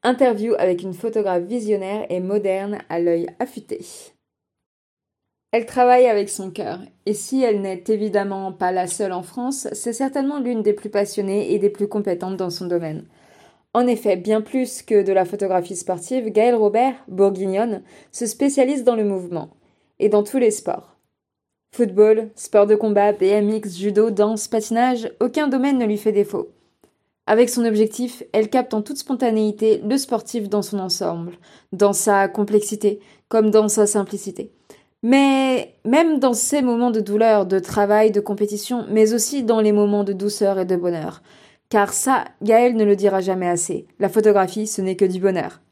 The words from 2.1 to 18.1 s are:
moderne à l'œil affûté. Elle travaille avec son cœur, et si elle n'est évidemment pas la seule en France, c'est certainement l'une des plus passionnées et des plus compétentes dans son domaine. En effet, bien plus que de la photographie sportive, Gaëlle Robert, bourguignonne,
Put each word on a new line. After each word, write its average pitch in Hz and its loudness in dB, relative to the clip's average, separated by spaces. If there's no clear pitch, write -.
moderne 196 -4
à 170 -4
l'œil 170 0
affûté. - -10
Elle 233 0
travaille 247 6
avec 208 2
son 190 -10
cœur, 175 -8
et 208 -2
si 262 -2
elle 214 2
n'est 185 -8
évidemment 196 -2
pas 180 -2
la 185 -2
seule 190 -6
en 180 -8
France, 254 -8
c'est 233 -8
certainement 269 -4
l'une 240 -4
des 208 2
plus 208 -8
passionnées 202 -2
et 208 0
des 202 2
plus 202 -4
compétentes 190 -4
dans 185 -4
son 175 -10
domaine. 170 -4
En 247 4
effet, 220 0
bien 214 0
plus 247 -4
que 202 2
de 190 0
la 185 4
photographie 185 -2
sportive, 220 -4
Gaëlle 220 4
Robert, 220 2
bourguignonne, 196 0